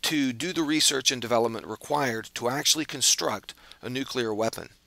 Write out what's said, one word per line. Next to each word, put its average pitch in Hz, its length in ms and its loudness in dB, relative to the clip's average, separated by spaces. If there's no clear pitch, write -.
to 139 320 2
do 147 180 -4
the 165 120 0
research 147 480 2
and 123 100 -4
development 113 460 2
required 113 640 -2
to 120 160 -2
actually 147 360 2
construct 131 680 0
a 107 60 -6
nuclear 127 440 -2
weapon. 110 360 -2